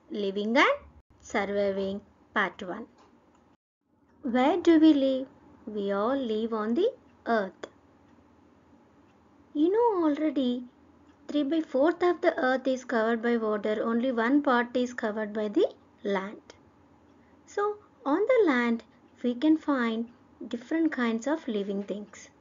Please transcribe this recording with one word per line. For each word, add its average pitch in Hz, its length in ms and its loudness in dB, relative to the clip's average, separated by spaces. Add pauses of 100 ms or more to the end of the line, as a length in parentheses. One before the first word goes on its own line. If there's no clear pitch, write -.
(100)
Living 208 480 -2
and 440 160 4 (480)
Surviving 196 800 -2 (320)
Part 196 280 -2
One. 180 220 -10 (1400)
Where 262 380 0
do 339 200 6
we 311 140 8
live? 269 340 0 (400)
We 208 240 -6
all 214 280 0 (140)
live 220 200 -4
on 220 220 -2
the 403 160 2 (360)
earth. 214 420 -4 (1900)
You 311 220 2
know 440 280 4
already, 277 600 0 (640)
three 294 160 0
by 311 180 0
fourth 320 400 0
of 349 180 2
the 339 140 2 (160)
earth 262 240 -2
is 254 100 -6
covered 226 380 0
by 240 160 0
water, 214 440 -2
only 240 300 0
one 247 300 2
part 240 340 2
is 247 160 0
covered 214 400 -4
by 214 160 -2
the 339 180 2 (380)
land. 196 520 -6 (880)
So 415 300 -4 (280)
on 294 160 0 (140)
the 453 160 6
land 240 340 0 (380)
we 240 120 -2
can 311 220 4
find 233 540 -2 (360)
different 311 460 -2
kinds 226 340 -2
of 311 220 -4
living 202 360 -4
things. - 440 -12 (120)